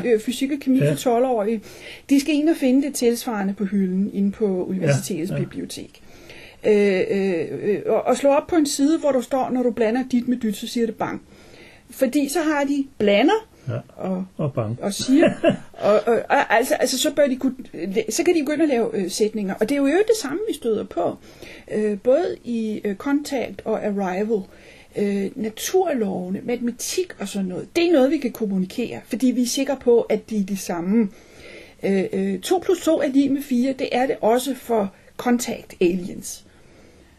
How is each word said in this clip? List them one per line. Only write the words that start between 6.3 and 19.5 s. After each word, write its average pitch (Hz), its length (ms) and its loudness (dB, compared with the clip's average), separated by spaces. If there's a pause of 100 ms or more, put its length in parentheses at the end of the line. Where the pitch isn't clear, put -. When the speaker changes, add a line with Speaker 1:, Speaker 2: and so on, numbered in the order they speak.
Speaker 2:
Øh, 202 340 4 (100)
øh, 196 220 0 (280)
øh, 190 240 0
og, 226 220 2
og 247 100 2
slå 277 120 2
op 294 180 2
på 359 80 -2
en 302 100 4
side, 285 340 0
hvor 294 120 0
der 254 100 2
står, 262 320 -2
"Når 254 100 0
du 247 80 2
blander 233 400 0
dit 240 160 0
med 247 100 0
dyt, 214 180 -2
så 226 120 -10
siger 233 180 0
det 226 100 -6
bang." - 260 -6 (680)
Fordi 269 400 0
så 359 100 -2
har 302 240 2
de 277 220 0 (120)
blander 226 500 4 (200)
Speaker 1:
Ja. 127 100 -4 (180)
Speaker 2:
og, 185 300 -6 (120)
Speaker 1:
Og 143 160 -2
bang. 117 280 -4
Speaker 2:
og 202 120 -4
siger, 285 380 4 (260)
Speaker 1:
<laughs> - 320 -4
Speaker 2:
og, 208 40 6 (140)
og, 233 60 4 (160)
og, 262 280 4
altså, 254 180 2
altså, 254 240 -2
så 294 160 0
bør 285 120 4
de 254 80 0
kunne, 262 180 -2 (560)
så 330 140 -2
kan 349 120 4
de 320 40 4
begynde 294 240 0
at 294 60 2
lave, 233 280 2
øh, 185 120 -2
sætninger. 208 440 -2